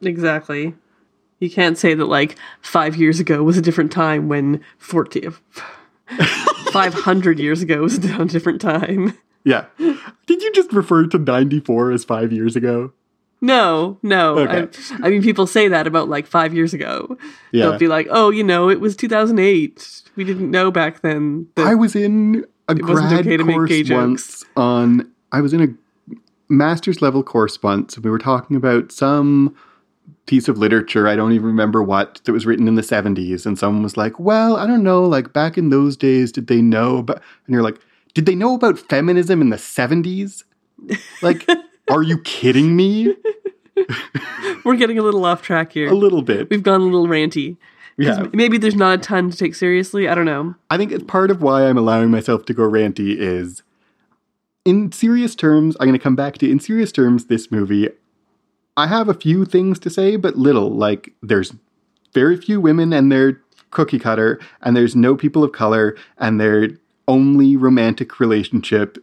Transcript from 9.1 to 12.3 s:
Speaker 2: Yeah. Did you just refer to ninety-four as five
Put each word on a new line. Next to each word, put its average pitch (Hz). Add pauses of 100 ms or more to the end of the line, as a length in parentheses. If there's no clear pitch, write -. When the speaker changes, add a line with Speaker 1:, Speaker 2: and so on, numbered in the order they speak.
Speaker 2:
Yeah. 127 (600)
Did 349
you 427
just 370
refer 170
to 170
ninety-four 127
as 120
five 113